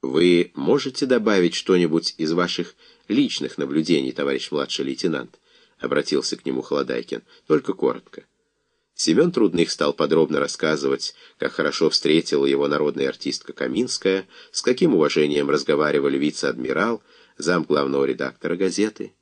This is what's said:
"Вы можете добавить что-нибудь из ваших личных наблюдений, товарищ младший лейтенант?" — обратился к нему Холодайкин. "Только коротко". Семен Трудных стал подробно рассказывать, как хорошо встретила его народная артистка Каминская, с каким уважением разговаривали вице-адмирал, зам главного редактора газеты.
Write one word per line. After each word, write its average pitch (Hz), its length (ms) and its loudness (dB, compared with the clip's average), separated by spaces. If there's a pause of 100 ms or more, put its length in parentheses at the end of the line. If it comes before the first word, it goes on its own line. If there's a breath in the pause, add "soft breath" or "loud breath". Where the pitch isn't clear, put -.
(100)
"Вы 85 460 4
можете 131 500 0
добавить 107 480 2
что-нибудь 85 640 2
из 80 140 -2
ваших 87 420 -2 (320 soft breath)
личных - 520 -2
наблюдений, 73 520 0
товарищ 69 400 -4
младший 69 360 -4
лейтенант?" — 67 520 -6 (400 soft breath)
обратился 71 580 -2
к - 80 -20
нему 65 180 -4
Холодайкин. 62 600 -4 (240 soft breath)
"Только - 280 0
коротко". - 500 -4 (720)
Семен 135 340 2
Трудных 87 400 2
стал 73 220 0
подробно 78 480 2
рассказывать, 71 760 -2 (240 loud breath)
как 67 140 -4
хорошо 76 380 0
встретила 78 540 0
его 69 220 2
народная 73 420 0
артистка - 440 -8
Каминская, 95 760 -2 (240 loud breath)
с - 120 -8
каким 127 340 2
уважением 73 520 2
разговаривали 71 680 0
вице-адмирал, 73 840 -2 (340 soft breath)
зам 82 240 0
главного 69 420 0
редактора 67 520 -4
газеты. 98 640 -2